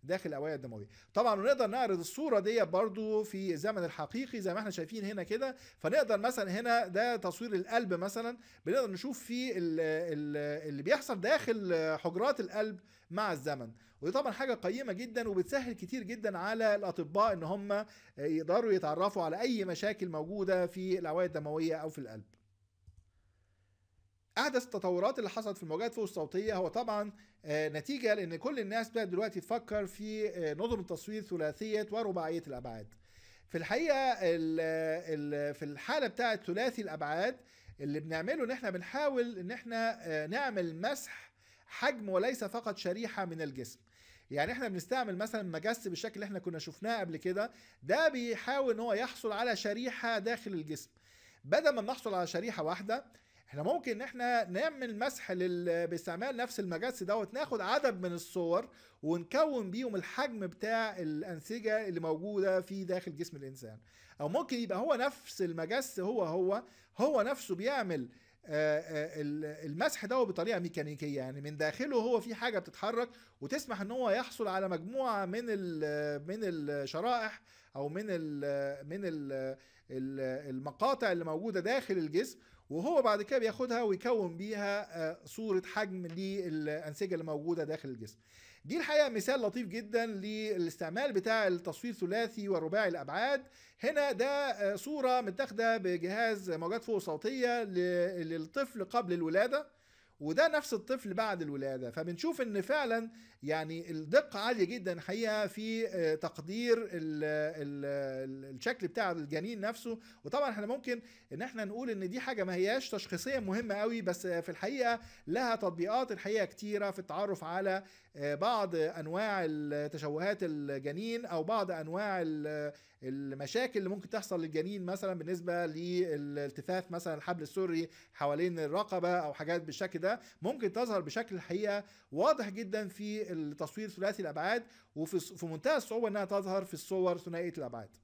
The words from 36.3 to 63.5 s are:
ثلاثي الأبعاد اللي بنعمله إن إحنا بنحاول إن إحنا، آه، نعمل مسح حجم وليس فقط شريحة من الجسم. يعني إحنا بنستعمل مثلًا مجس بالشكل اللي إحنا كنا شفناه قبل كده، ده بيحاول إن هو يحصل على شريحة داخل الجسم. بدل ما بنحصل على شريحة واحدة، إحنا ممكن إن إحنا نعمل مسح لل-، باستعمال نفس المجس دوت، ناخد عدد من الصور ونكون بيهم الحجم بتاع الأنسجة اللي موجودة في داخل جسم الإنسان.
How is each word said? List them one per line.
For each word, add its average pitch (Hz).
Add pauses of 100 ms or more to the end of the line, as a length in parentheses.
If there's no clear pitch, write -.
ثلاثي 220
الأبعاد 165 (420)
اللي 143
بنعمله 165
إن 233
إحنا 254
بنحاول 240
إن 180
إحنا، 226
آه، 156
نعمل 190
مسح - (340)
حجم 240
وليس 220
فقط 214
شريحة 202
من 165
الجسم. 131 (520)
يعني 143
إحنا 247
بنستعمل 202
مثلًا 214
مجس 190
بالشكل 208
اللي 202
إحنا 190
كنا 170
شفناه 214
قبل 170
كده، 190 (320)
ده 262
بيحاول 254
إن 214
هو 233
يحصل 226
على 226
شريحة 233
داخل 220
الجسم. 156 (540)
بدل 277
ما 247
بنحصل 214
على 180
شريحة 180
واحدة، 196 (440)
إحنا 143
ممكن 262
إن 220
إحنا 240
نعمل 247
مسح 254
لل-، 175
باستعمال 180
نفس 240
المجس 196
دوت، 202
ناخد 254
عدد 226
من 180
الصور 170 (340)
ونكون 196
بيهم 226
الحجم 220
بتاع 214
الأنسجة 190
اللي 170
موجودة 185
في 190
داخل 180
جسم 165
الإنسان. 131 (440)